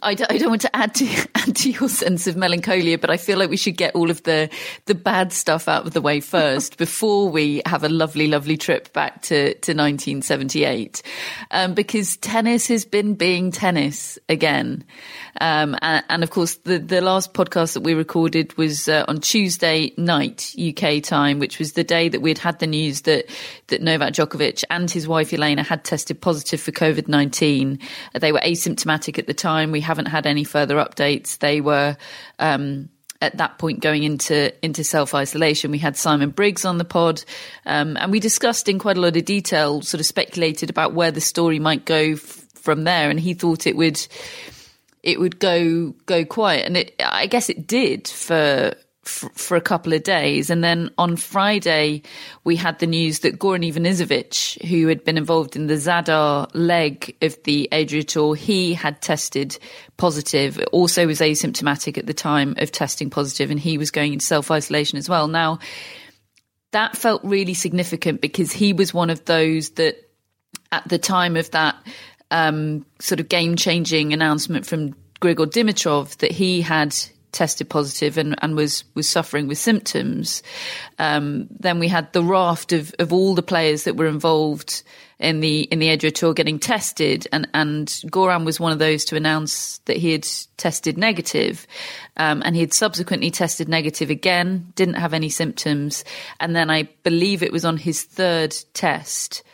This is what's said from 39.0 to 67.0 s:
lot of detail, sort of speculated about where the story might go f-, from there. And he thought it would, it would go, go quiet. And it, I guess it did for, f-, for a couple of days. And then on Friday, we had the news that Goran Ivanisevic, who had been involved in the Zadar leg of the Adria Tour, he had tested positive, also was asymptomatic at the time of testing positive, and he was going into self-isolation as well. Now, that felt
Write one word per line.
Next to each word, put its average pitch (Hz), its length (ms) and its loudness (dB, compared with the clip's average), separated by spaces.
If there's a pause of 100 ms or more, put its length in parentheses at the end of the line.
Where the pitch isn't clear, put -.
lot 165 160 4
of 165 80 2
detail, 156 560 0
sort - 180 -4
of 151 60 0
speculated 165 640 -2
about 160 240 0
where 165 180 2
the 156 80 -4
story 160 400 2
might 156 240 2
go 156 300 2
f-, - 400 -12
from 156 320 0
there. 165 240 2
And 151 100 0
he 175 140 0
thought 170 340 0
it - 80 2
would, 160 240 2 (1040)
it - 160 0
would 180 200 -2
go, 170 540 0 (120)
go 170 180 2
quiet. 180 440 0
And 175 100 -2
it, - 260 -4
I 98 240 0
guess 233 220 0
it 170 180 -8
did 214 400 0
for, 147 680 0 (300)
f-, - 280 -10
for - 220 -2
a 165 60 4
couple 165 320 0
of 156 100 2
days. 147 460 2
And 170 140 2
then 170 340 2
on 170 180 2
Friday, 165 840 2 (420)
we 170 120 2
had 170 240 -2
the 170 80 2
news 160 320 0
that - 200 0
Goran 180 320 0
Ivanisevic, 165 920 -2
who 165 220 4
had 160 160 2
been 160 140 0
involved 160 380 0
in 151 120 -2
the 151 80 2
Zadar 156 800 2
leg 165 680 0
of 160 220 0
the 147 280 0
Adria 151 320 0
Tour, 151 320 0
he 180 380 0
had 156 280 -4
tested 143 560 -4 (400)
positive, 147 600 0 (120)
also 175 360 4
was 156 120 0
asymptomatic 151 800 0
at - 100 -6
the 151 60 -4
time 147 440 0
of 151 140 -2
testing 139 380 -4
positive, 139 420 -2
and 147 80 -2
he 160 180 -2
was 147 140 -4
going 147 220 0
into - 120 -4
self-isolation 147 720 0
as 143 100 -6
well. 165 200 2
Now, 160 320 0 (1120)
that 214 260 0
felt - 260 2